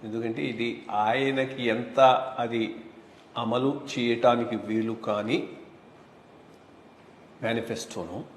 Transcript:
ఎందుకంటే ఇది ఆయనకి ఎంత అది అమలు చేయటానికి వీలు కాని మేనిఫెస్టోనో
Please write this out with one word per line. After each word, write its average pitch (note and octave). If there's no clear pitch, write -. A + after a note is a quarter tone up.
ఎందుకంటే A#2
ఇది A#2
ఆయనకి C3
ఎంత A#2+
అది A2+
అమలు B2+
చేయటానికి A#2
వీలు A2
కాని G#2+
మేనిఫెస్టోనో A2+